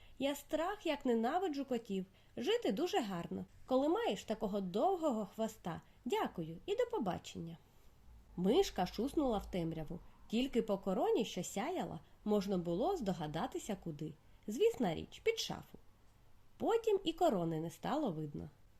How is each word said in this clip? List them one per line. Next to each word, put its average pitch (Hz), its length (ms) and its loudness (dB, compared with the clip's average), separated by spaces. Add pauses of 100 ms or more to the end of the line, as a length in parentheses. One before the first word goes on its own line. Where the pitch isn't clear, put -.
(180)
Я 277 160 0
страх, 339 520 -2
як 285 200 0
ненавиджу 277 580 2
котів. 202 420 -2 (300)
"Жити 330 360 2
дуже 330 280 2
гарно, 190 440 -4 (220)
коли 269 220 4
маєш 370 360 2
такого 208 360 -2
довгого 233 680 2
хвоста. 190 540 -6 (240)
Дякую 226 600 -2
і 403 100 -2
до 480 140 4
побачення". 180 680 -4 (760)
Мишка 202 500 4
шуснула 247 520 0
в - 120 -8
темряву. 165 500 -4 (280)
Тільки 240 340 2
по 208 160 0
короні, 254 460 2
що 180 200 -6
сяяла, 214 560 -4 (240)
можна 202 340 2
було 180 380 0
здогадатися, 185 880 -4
куди. 156 300 -8 (320)
Звісна 262 480 2
річ, - 300 -10
під 453 140 2
шафу. - 400 -8 (800)
Потім 415 480 2
і 330 80 0
корони 175 480 4
не 165 100 -2
стало 240 420 -2
видно. 156 380 -6 (300)